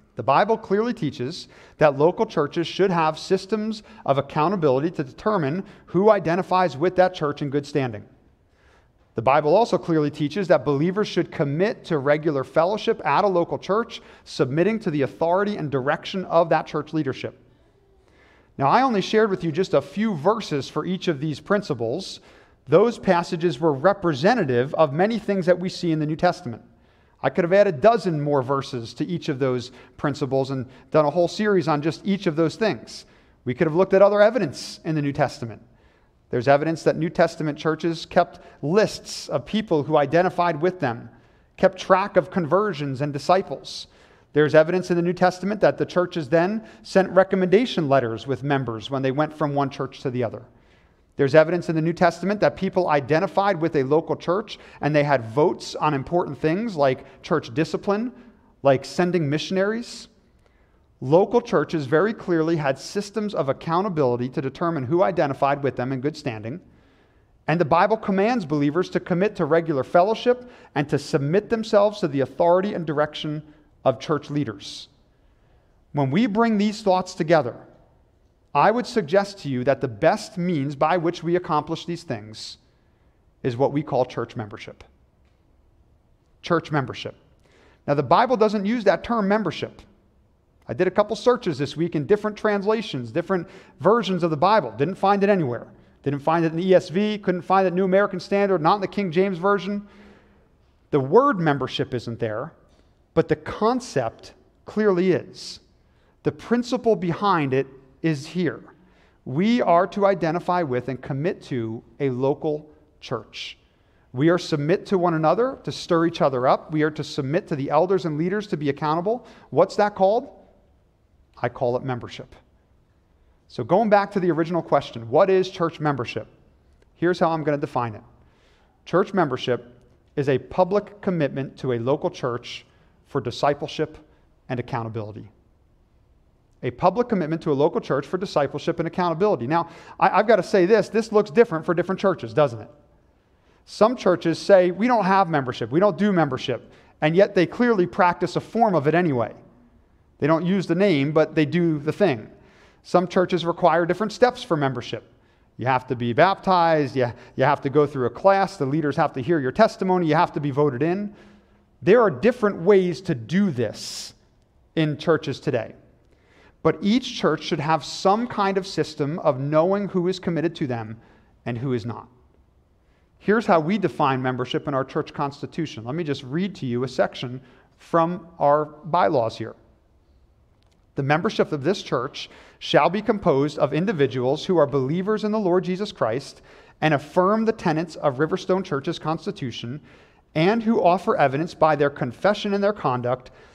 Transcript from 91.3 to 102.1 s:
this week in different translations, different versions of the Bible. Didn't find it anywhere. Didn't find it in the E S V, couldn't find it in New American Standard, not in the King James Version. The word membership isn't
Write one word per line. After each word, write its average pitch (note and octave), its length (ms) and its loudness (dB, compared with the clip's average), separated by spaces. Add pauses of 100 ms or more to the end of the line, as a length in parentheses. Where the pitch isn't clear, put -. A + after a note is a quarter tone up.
this C#3 180 -4
week E3 180 -2
in D3 120 -2
different G#3 320 0
translations, G3+ 760 -2
different E3+ 340 -2 (340)
versions F#3 420 2
of E3+ 80 2
the D#3 60 -2
Bible. F#3+ 360 2
Didn't D3 240 -4
find G3+ 260 2
it G3 80 4
anywhere. C3 380 -2 (340)
Didn't C#3+ 180 -4
find D#3+ 240 0
it D#3+ 80 0
in E3 40 -6
the F#3 120 -2
E F#3 60 8
S - 140 4
V, G#3 300 -2
couldn't F3+ 240 -2
find F#3+ 240 4
it - 20 2
in E3+ 60 -4
New F#3+ 100 0
American G3 340 2
Standard, G3 440 0
not F3 140 4
in G3+ 40 -4
the F#3+ 80 -4
King F#3+ 240 -4
James F#3+ 260 0
Version. G3+ 480 -2 (1040)
The D3 100 2
word G#3+ 380 4
membership C#3+ 540 -2
isn't A#2 260 -6